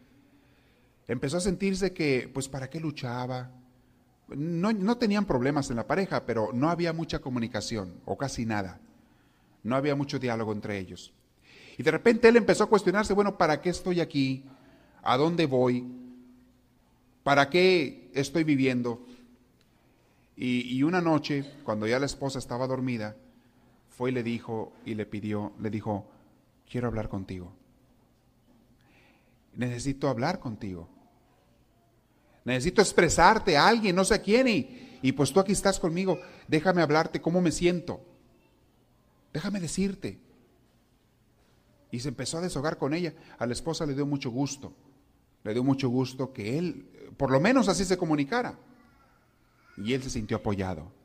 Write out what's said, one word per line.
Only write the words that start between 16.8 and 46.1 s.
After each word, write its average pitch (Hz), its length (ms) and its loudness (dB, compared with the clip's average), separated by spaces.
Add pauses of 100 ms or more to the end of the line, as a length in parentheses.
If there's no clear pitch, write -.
¿Para 139 260 4
qué 180 640 2
estoy 143 300 0
viviendo?". 131 640 0 (1300)
Y, 123 400 -2
y 131 80 2
una 175 180 2
noche, 151 440 0 (180)
cuando 107 220 -2
ya 120 140 0
la 143 60 0
esposa 135 340 -6
estaba 123 280 -4
dormida, 120 480 -4 (720)
fue 127 220 -4
y - 20 -4
le 123 100 -2
dijo, 113 500 -6 (120)
y 117 100 -6
le 107 100 -6
pidió, 104 540 -6
le 110 100 -4
dijo: 104 400 -4 (600)
"Quiero 123 180 -4
hablar 110 220 -4
contigo. 92 440 -10 (2000)
Necesito 123 540 -4
hablar 139 320 -2
contigo. 95 480 -10 (1600)
Necesito 127 380 2
expresarte 180 760 6
a 151 120 8
alguien, 208 280 4
no 190 80 2
sé 202 120 2
a 185 60 -2
quién, 247 260 4
y, - 560 -2
y - 80 2
pues 147 200 0
tú - 80 6
aquí 196 120 2
estás 190 280 2
conmigo, 180 400 0 (280)
déjame 175 340 2
hablarte, 156 400 2
cómo 170 180 2
me 175 120 4
siento. 170 500 -2 (1300)
Déjame 190 280 -4
decirte". 185 600 -4 (1700)
Y 123 60 -8
se 123 80 -8
empezó 135 300 -8
a 165 40 -4
deshogar 165 360 -4
con 143 160 -2
ella. 165 200 -4 (240)
A 117 80 -4
la 120 60 -4
esposa 160 340 -4
le 147 80 -4
dio 139 120 -2
mucho 139 260 -4
gusto, 135 420 -6 (680)
le 110 100 -6
dio 120 80 0
mucho 135 280 2
gusto 127 420 -2